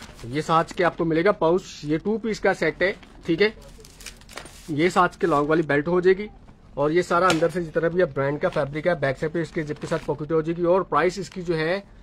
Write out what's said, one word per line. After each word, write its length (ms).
ये 140
साथ 320
के 100
आपको 220
मिलेगा 280
pouch, 520
ये 120
टू 200
piece 220
का 160
set 280
है, 80
ठीक 160
है। 120
ये 180
साथ 320
के 60
long 220
वाली 140
belt 240
हो 140
जाएगी, 280
और 140
ये 120
सारा 240
अंदर 220
से 120
जितना 280
भी 160
ब्रांड 340
का 100
fabric 380
है, 120
back 180
side 160
पे 80
इसके 220
zip 160
के 80
साथ 200
pocket 240
हो 100
जाएगी। 240
और 200
price 340
इसकी 240
जो 120
है, 280